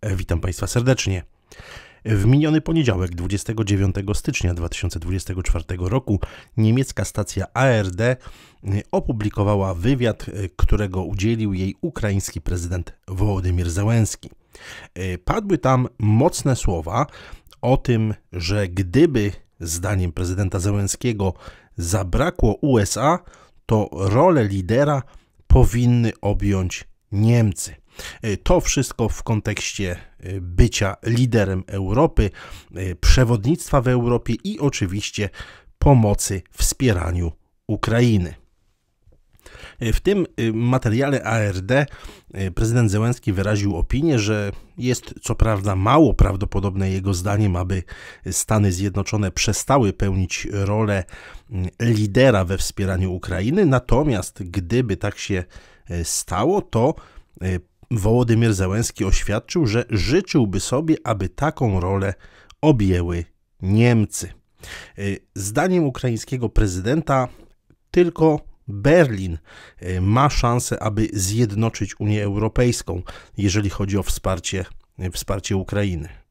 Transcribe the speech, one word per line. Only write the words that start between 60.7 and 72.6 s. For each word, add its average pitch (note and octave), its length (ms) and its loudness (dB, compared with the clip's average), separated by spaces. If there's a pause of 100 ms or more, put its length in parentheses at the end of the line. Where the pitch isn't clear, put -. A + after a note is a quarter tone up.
aby G2+ 240 -2
taką B2 520 -2
rolę G2 340 -2 (460)
objęły F2+ 640 2 (380)
Niemcy. G#2 680 2 (680)
Y, G2+ 200 -6 (160)
zdaniem D3+ 500 0
ukraińskiego B2 640 -4
prezydenta B2 800 0 (640)
tylko D#3+ 500 2 (300)
Berlin, G2+ 680 2 (440)
y, F#2 180 -4
ma A#2 300 4
szansę, B2 520 -2
aby G#2 300 0
zjednoczyć G#2 880 -2
Unię G#2 240 0
Europejską, G#2+ 800 -2 (340)